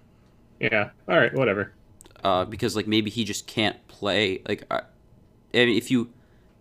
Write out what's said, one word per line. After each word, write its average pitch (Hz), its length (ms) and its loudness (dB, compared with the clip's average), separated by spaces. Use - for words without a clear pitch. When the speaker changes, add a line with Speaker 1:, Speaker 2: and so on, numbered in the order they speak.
Speaker 1:
Yeah. 107 320 0
All 185 80 2
right, 131 160 4
whatever. 104 400 0
Speaker 2:
Uh, 92 200 2
because, 104 300 -4
like, 104 140 -2
maybe 107 220 2
he 113 140 -4
just 101 220 -8
can't - 400 -4
play. 98 600 -2
Like, 104 220 -6
I, - 80 -2
I - 40 -6
mean, 120 100 2
if - 140 -4
you, 120 200 0